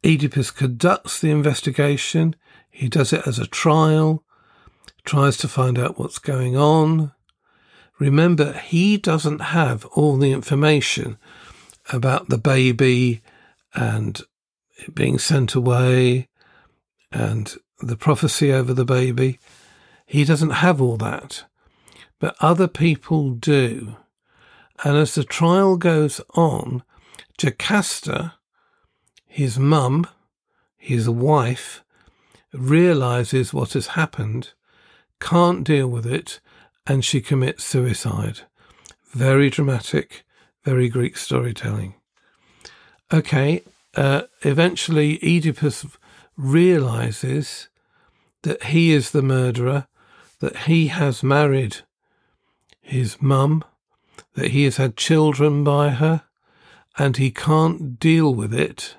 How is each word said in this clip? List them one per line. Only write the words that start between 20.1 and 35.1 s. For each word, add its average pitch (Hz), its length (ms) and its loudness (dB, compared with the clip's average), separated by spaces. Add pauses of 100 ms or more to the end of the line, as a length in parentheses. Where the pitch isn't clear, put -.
doesn't 156 240 2
have 151 320 2
all 120 160 0
that, - 480 -8 (720)
but - 200 -4
other 175 280 2
people 156 640 -2
do. 117 640 -2 (880)
And 143 140 2
as 151 180 2
the 143 80 -2
trial 185 540 2
goes 160 420 0 (140)
on, 127 500 0 (580)
Jocasta, - 920 -4 (920)
his 131 320 -4
mum, 143 480 2 (680)
his 117 300 -2
wife, 123 760 -2 (680)
realises 131 1000 2
what 131 200 -4
has - 140 -4
happened, 120 640 -6 (680)